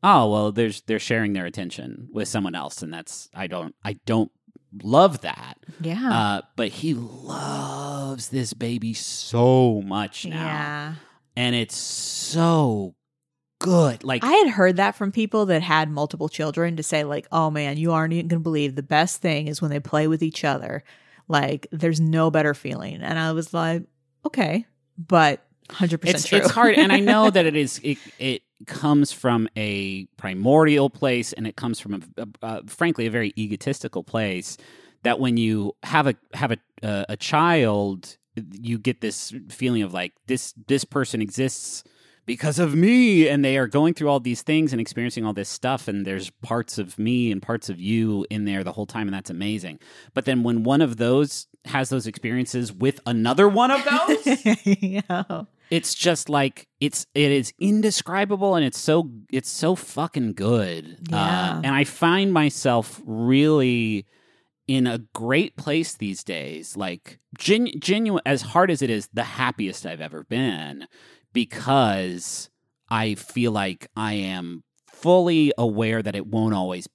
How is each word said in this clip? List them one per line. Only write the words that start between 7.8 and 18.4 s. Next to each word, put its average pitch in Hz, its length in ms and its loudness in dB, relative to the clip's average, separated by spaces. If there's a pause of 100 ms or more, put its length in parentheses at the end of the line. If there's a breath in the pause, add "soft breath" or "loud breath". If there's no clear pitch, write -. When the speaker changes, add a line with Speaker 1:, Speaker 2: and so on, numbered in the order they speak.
Speaker 1:
this 127 260 -4
baby 113 400 -4
so 120 920 4
much 98 400 -4
now. 160 100 -6
Speaker 2:
Yeah. 151 580 -6 (420 soft breath)
Speaker 1:
And 123 200 0
it's 117 200 -4
so 151 1200 0 (640)
good. 165 440 4
Like, 127 200 -2
Speaker 2:
I 262 80 2
had 370 180 6
heard 185 280 4
that 202 180 2
from 196 160 -4
people 214 360 0
that 165 160 4
had 156 280 2
multiple 151 380 -4
children 165 480 -2
to 156 60 -6
say, 151 200 0
like, 147 280 -6
"Oh, 160 200 2
man, 147 260 -4
you 165 140 0
aren't 160 220 2
even 165 140 -2
gonna 170 120 0
believe 147 360 0